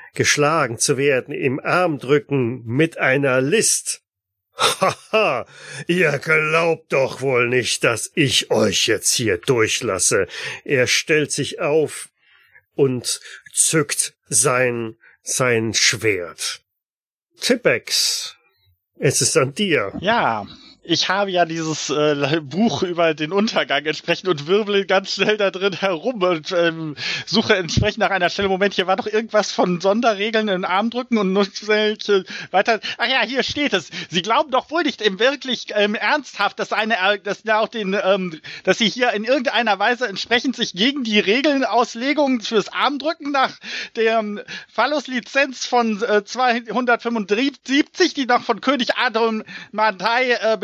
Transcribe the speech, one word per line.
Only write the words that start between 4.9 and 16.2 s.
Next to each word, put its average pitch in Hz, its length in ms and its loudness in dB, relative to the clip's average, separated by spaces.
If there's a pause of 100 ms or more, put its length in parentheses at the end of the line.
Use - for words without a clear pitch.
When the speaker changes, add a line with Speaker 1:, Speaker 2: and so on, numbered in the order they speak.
Speaker 1:
ihr 165 320 2
glaubt 160 760 0
doch 135 280 0
wohl 123 280 0
nicht, 120 360 0
dass 117 320 0
ich - 340 2
euch 107 380 2
jetzt 104 240 0
hier 101 260 0
durchlasse.“ 107 880 0 (380)
Er 127 240 2
stellt 151 420 0
sich - 300 -6
auf 151 480 0 (640)
und 127 460 0 (320)
zückt - 600 0 (140)
sein, 120 680 0 (260)
sein 113 520 0
Schwert. 101 880 -2 (800)